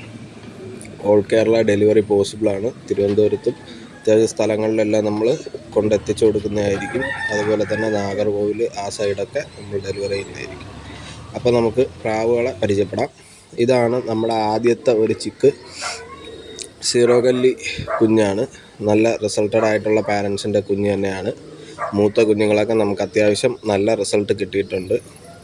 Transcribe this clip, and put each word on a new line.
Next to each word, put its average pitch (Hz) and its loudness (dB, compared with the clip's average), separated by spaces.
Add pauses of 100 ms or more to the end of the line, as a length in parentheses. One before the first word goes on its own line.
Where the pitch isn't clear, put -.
(1080)
All 104 6
കേരള 110 4
ഡെലിവറി 107 4
പോസിബിളാണ്. 104 0 (180)
തിരുവനന്തപുരത്തും 101 2 (360)
അത്യാവശ്യ 110 4
സ്ഥലങ്ങളിലെല്ലാം 107 0
നമ്മൾ 110 0 (360)
കൊണ്ടെത്തിച്ചു 107 0
കൊടുക്കുന്നതായിരിക്കും. 104 0 (280)
അതുപോലെ 104 0
തന്നെ 110 -2
നാഗർകോവിൽ 104 -2 (100)
ആ 101 -6
സൈഡൊക്കെ 101 -4
നമ്മൾ 101 -10
ഡെലിവറി 98 -6
ചെയ്യുന്നതായിരിക്കും. - -10 (680)
അപ്പോൾ 120 2
നമുക്ക് 117 2 (160)
പ്രാവുകളെ 117 0
പരിചയപ്പെടാം. 101 0 (480)
ഇതാണ് 120 2
നമ്മുടെ 113 0
ആദ്യത്തെ 113 2
ഒരു 110 4
ചിക്ക്, - 0 (1300)
സീറോ 120 4
കല്ലി 127 4 (460)
കുഞ്ഞാണ്. 110 4 (340)
നല്ല 107 2
റിസൾട്ടഡ് 107 0
ആയിട്ടുള്ള 107 2
പാരൻസിൻ്റെ 101 -2
കുഞ്ഞ് 101 0
തന്നെയാണ്. 98 -2 (600)
മൂത്ത 104 2
കുഞ്ഞുങ്ങളൊക്കെ 107 2
നമുക്ക് 104 0
അത്യാവശ്യം 107 2
നല്ല 104 2
റിസൾട്ട് 104 0
കിട്ടിയിട്ടുണ്ട്. 98 -4 (500)